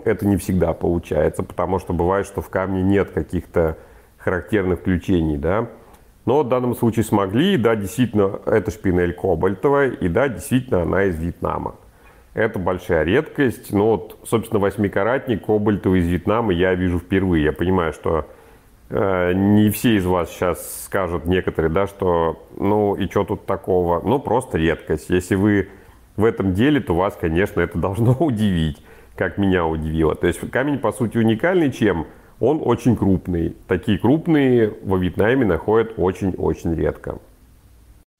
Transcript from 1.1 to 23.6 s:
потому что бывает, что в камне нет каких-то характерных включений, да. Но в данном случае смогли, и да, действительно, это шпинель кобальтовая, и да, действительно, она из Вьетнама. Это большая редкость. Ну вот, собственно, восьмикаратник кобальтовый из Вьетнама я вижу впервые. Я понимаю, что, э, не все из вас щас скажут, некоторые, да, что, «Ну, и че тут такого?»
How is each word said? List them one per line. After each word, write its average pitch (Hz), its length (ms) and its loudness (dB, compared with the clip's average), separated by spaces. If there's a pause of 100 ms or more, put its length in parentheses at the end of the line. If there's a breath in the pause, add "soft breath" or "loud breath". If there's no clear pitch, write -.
потому 90 340 -4
что 90 140 -8
бывает, 92 340 0
что - 160 -8
в - 80 -20
камне 95 320 -2
нет 95 300 2
каких-то 82 680 -2 (400 loud breath)
характерных 92 600 -2
включений, 85 560 0
да. 95 320 -2 (580 loud breath)
Но 135 160 2
в 123 60 -8
данном 123 260 0
случае 113 300 0
смогли, 113 500 2
и - 20 2
да, 113 200 2
действительно, 104 680 0
это 104 260 0
шпинель 87 420 0
кобальтовая, 101 760 0
и - 180 -4
да, 117 200 0
действительно, 120 540 -2
она 87 220 2
из 90 120 0
Вьетнама. 80 600 -6 (580 soft breath)
Это 107 240 -2
большая 90 460 0
редкость. 123 680 -2
Ну 104 200 2
вот, - 320 -6
собственно, 110 340 -2
восьмикаратник 101 880 0
кобальтовый 104 540 2
из 85 80 2
Вьетнама 101 440 0
я 92 220 2
вижу 90 240 0
впервые. 90 460 2
Я 76 80 2
понимаю, 87 400 0
что, 82 340 -2 (640 loud breath)
э, 92 440 0
не 104 360 4
все 110 260 2
из 92 80 0
вас 90 260 0
щас - 600 -4
скажут, 85 360 -4
некоторые, 85 440 0
да, 98 160 0
что, 85 580 0 (140)
«Ну, 101 380 2
и 95 120 -2
че 101 160 0
тут 92 220 -6
такого?» 90 580 0